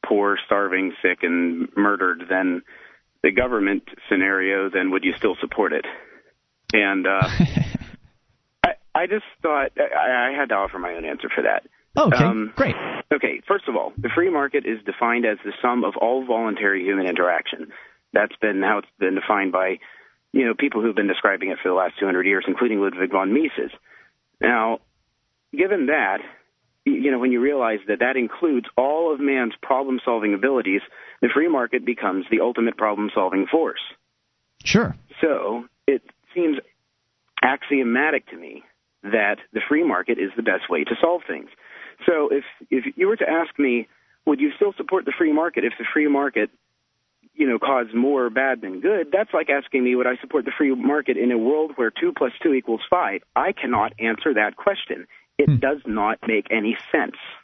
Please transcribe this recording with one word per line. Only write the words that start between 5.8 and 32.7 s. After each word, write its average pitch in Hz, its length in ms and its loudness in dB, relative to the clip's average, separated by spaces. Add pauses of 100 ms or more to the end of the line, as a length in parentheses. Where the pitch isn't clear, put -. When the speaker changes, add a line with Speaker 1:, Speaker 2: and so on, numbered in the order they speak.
Speaker 1:
And, 98 340 2
uh, 95 220 2
Speaker 2:
<laughs> - 0 - (1400)
Speaker 1:
I, 170 60 2 (260)
I 170 120 0
just 208 180 -4 (160)
thought 151 360 0
I, 123 520 0
I 139 80 -6
had 139 120 -2
to 110 60 0
offer 98 240 -4
my 87 140 -8
own 82 100 -10
answer 71 300 -8
for - 100 -2
that. 52 200 0 (340)
Speaker 2:
Okay, 147 260 4
Speaker 1:
Um, 110 320 -2
Speaker 2:
great. - 200 -2 (380)
Speaker 1:
Okay, - 340 -4
first 196 200 -2
of 123 80 -4
all, 71 220 -4
the 113 180 -4
free 175 140 2
market 143 360 -2
is 110 200 -4
defined 117 400 0
as 107 180 0
the 101 80 -8 (100)
sum 120 220 0
of 101 160 -2
all 127 260 0
voluntary 107 600 0
human 95 220 0
interaction. 85 680 -2 (400)
That's 104 260 2
been 101 220 0
how 104 160 0
it's 98 100 -6 (120)
been 95 160 0
defined 98 360 0
by, 92 280 0 (520)
you 135 140 2
know, 117 120 2
people 135 240 0
who've 110 140 0
been 101 120 2
describing 95 440 0
it - 100 -4
for 92 60 -2
the 90 80 2
last 92 240 0
two 101 60 0
hundred 92 220 2
years, 95 200 0
including 107 320 0
Ludwig 92 320 -2
von 95 220 0
Mises. 139 380 -2 (680)
Now, 113 400 0 (720)
given 175 360 0
that, 113 320 0 (680)
y-, 143 80 2
you 139 180 0
know, 127 80 0
when 127 120 2
you 120 100 2
realize 123 460 0
that 101 120 -2
that 127 160 0
includes 127 520 0 (100)
all 151 360 2
of 135 60 -4
man's 135 420 0
problem-solving 123 720 0
abilities, 101 480 0 (400)
the 123 120 4
free 156 160 2
market 123 360 0
becomes 98 440 -2
the 113 120 2
ultimate 117 360 0